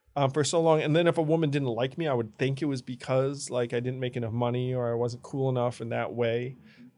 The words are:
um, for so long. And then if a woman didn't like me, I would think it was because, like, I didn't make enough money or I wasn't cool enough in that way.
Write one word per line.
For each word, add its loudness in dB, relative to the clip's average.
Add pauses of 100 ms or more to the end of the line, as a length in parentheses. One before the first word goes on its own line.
(140)
um, 2
for 2
so 0
long. 4
And 4
then 6
if 2
a 4
woman 2
didn't 0
like -2
me, -2
I 2
would -2
think 0
it 0
was -2
because, -2
like, -2
I 0
didn't -4
make -4
enough -4
money 0
or -2
I 0
wasn't -2
cool -2
enough 0
in -8
that -4
way. 0 (420)